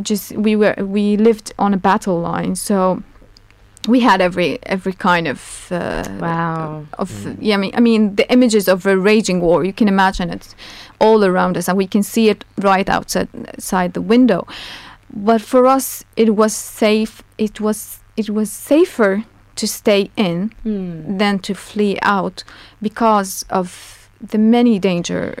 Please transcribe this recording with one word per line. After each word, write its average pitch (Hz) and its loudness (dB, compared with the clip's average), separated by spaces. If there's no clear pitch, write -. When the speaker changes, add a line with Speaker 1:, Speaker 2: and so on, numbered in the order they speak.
Speaker 1:
just 208 -6
we 214 0
were, 208 2
we 208 0
lived 220 2
on 202 2
a - 0
battle 190 0
line, 170 -4
so 185 0
we 247 4
had 208 4
every, 175 0
every 190 -4
kind 175 0
of, - -10
uh, 90 -6
Speaker 2:
Wow. 160 -6
Speaker 1:
of, 196 -6
Speaker 3:
Mm. 202 -12
Speaker 1:
yeah, 208 -2
I 196 0
mean, 190 -4
I - 4
mean, 220 4
the - 0
images 226 4
of 185 0
a 196 4
raging 190 2
war, 170 2
you 190 -4
can 214 2
imagine 190 0
it - -14
all 220 6
around 185 2
us, 175 -4
and 185 0
we 196 0
can 202 0
see 220 2
it 208 0
right 196 2
outside, - -2
outside 180 -4
the 180 -6
window. 220 4
But 214 2
for 254 4
us, 262 0
it 220 4
was 214 2
safe. - -2
It 214 -4
was, 214 -6
it 214 -4
was 208 -2
safer 226 0
to 226 -4
stay 202 0
in 185 -2
Speaker 2:
Hmm. 190 -6
Speaker 1:
than 202 0
to 196 -6
flee 202 -4
out 185 -2
because 214 0
of - -6
the 220 -2
many 233 4
danger, 180 -2